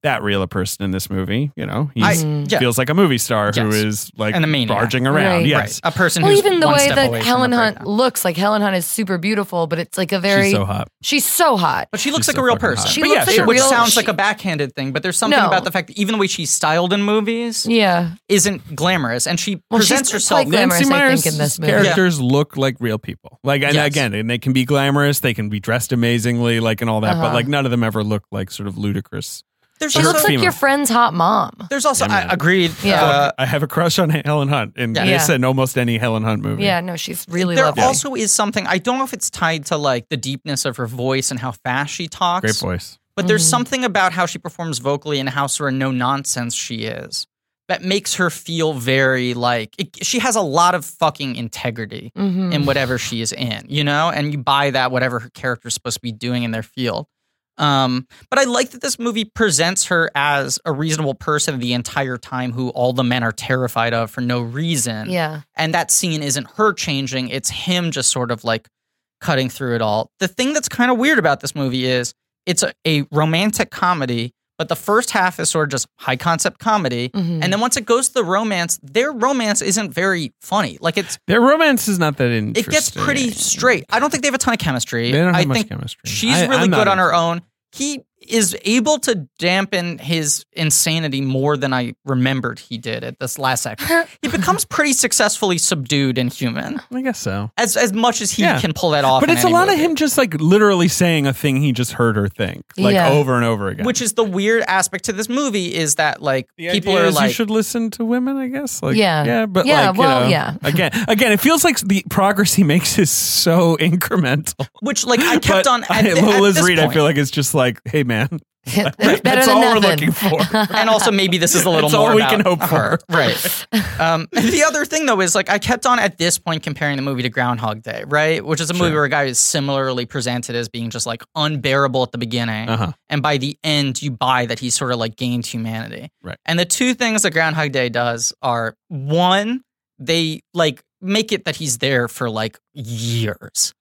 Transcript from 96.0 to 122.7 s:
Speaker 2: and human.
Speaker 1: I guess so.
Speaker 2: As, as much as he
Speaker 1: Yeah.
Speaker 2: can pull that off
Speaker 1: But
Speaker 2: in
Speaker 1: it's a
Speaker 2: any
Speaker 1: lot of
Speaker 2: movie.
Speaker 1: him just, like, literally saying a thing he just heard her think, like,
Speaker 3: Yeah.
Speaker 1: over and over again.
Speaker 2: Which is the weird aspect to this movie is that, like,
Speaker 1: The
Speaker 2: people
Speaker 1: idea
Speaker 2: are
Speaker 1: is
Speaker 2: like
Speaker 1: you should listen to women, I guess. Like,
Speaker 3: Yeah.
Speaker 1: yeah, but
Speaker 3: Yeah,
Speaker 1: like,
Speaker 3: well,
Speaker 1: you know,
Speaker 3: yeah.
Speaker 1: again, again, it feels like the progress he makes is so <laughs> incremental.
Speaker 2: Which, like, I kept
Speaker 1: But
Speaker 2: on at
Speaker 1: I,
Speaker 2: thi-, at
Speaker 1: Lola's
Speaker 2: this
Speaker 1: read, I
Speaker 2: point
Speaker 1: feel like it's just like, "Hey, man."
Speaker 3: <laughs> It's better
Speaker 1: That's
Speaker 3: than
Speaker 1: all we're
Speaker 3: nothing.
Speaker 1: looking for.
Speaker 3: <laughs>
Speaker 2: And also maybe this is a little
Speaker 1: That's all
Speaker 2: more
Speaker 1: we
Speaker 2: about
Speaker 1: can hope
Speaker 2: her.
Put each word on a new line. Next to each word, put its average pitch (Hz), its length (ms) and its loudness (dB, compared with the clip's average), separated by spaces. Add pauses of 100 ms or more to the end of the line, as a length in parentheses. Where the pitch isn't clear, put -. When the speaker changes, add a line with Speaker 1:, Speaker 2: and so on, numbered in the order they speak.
Speaker 2:
and 123 160 -2
human. 131 480 -6 (100)
Speaker 1:
I 254 120 -6
guess 262 160 -4
so. 101 400 -6
Speaker 2:
As, 226 180 0
as 220 160 2
much 226 300 0
as 196 100 -2
he - 80 -4
Speaker 1:
Yeah. 302 220 2
Speaker 2:
can 165 100 0
pull 170 200 0
that 143 120 2
off 131 160 4
Speaker 1:
But 294 80 2
Speaker 2:
in 339 80 4
Speaker 1:
it's - 80 2
a 359 40 4
Speaker 2:
any 320 40 4
Speaker 1:
lot 359 160 4
of 403 60 4
Speaker 2:
movie. 302 100 2
Speaker 1:
him 330 120 2
just, 294 200 0
like, 240 240 2
literally 185 480 4
saying 165 380 2
a 135 80 0
thing 135 260 0
he 143 120 2
just 120 200 -2
heard 113 240 2
her 101 100 0
think, - 360 -6 (160)
like, 202 160 4
Speaker 3:
Yeah. 170 160 4
Speaker 1:
over 135 260 4
and 120 80 2
over 104 240 0
again. 139 160 -4
Speaker 2:
Which 247 160 0
is 226 140 -4
the 226 100 2
weird 208 440 0
aspect 190 360 -2
to 226 80 -4
this 196 160 -6
movie 240 460 -2
is 160 220 -2
that, 151 260 0
like, 135 340 -2
Speaker 1:
The 170 140 -8
Speaker 2:
people 190 220 0
Speaker 1:
idea 175 120 4
Speaker 2:
are 165 40 4
Speaker 1:
is 180 80 2
Speaker 2:
like 208 120 4
Speaker 1:
you - 60 -2
should 214 160 -2
listen 220 400 -2
to 226 160 -6
women, 247 320 -2
I 262 100 -6
guess. 269 340 -8
Like, - 140 0
Speaker 3:
Yeah. 170 300 2
Speaker 1:
yeah, 226 180 2
but 190 220 0
Speaker 3:
Yeah, 277 240 4
Speaker 1:
like, 190 80 0
Speaker 3:
well, 262 220 4
Speaker 1:
you 123 40 2
know, 127 60 4
Speaker 3:
yeah. 151 320 0
Speaker 1:
again, 156 280 2 (180)
again, 220 240 4
it 208 80 4
feels 320 220 4
like 330 180 2
the 196 280 0
progress 196 460 2
he 196 100 6
makes 160 340 2
is 170 120 4
so 165 680 2
<laughs> - 60 -6
incremental. 156 840 0 (140)
Speaker 2:
Which, 233 240 -4
like, 240 160 2
I 339 200 2
kept - 80 0
Speaker 1:
But 190 180 4
Speaker 2:
on 247 180 2
at - 60 -8
Speaker 1:
I, 208 140 4
Speaker 2:
thi-, 208 80 4
at 190 120 4
Speaker 1:
Lola's 202 300 6
Speaker 2:
this 170 100 4
Speaker 1:
read, 180 140 4
I - 60 4
Speaker 2:
point 147 100 0
Speaker 1:
feel 156 100 4
like 147 140 2
it's 139 120 0
just 147 240 -2
like, 127 300 2
"Hey, 147 180 0
man." 120 120 0
Speaker 3:
<laughs> 127 240 -2 (280)
It's 147 300 -2
better 269 260 2
Speaker 1:
That's 254 240 4
Speaker 3:
than - 100 6
Speaker 1:
all - 40 6 (140)
we're - 60 -
Speaker 3:
nothing. 165 280 2
Speaker 1:
looking 165 40 2
for. 170 260 0 (180)
Speaker 3:
<laughs> 214 180 2
Speaker 2:
And 220 140 2
also 220 220 4
maybe 190 260 2
this 170 180 2
is 180 100 2
a 185 60 2
little 151 200 2
Speaker 1:
That's 151 40 4
all 147 120 4
Speaker 2:
more - 80 4
Speaker 1:
we 220 80 6
Speaker 2:
about - 80 2
Speaker 1:
can 208 100 2
hope - 220 2
Speaker 2:
her. 131 340 0 (140)